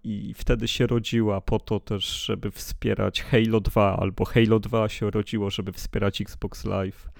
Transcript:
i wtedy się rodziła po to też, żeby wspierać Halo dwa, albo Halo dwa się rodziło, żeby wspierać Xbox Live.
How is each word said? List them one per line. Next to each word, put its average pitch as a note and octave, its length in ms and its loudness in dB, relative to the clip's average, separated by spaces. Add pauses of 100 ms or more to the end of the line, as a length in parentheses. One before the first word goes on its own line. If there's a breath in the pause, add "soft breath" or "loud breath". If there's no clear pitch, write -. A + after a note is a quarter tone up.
i G#2 340 -6
wtedy A2+ 300 0
się B2 200 2
rodziła A2 540 2
po - 180 0
to G#2+ 200 -2
też, - 460 -4
żeby G2+ 260 -4
wspierać - 680 -2
Halo A2+ 400 4
dwa, G2+ 360 4
albo G2 280 0
Halo A2 340 6
dwa G#2+ 300 0
się G#2 220 -4
rodziło, G2+ 380 -2
żeby F#2+ 220 -6
wspierać - 500 -2
Xbox - 440 -8
Live. G2 440 -4 (100)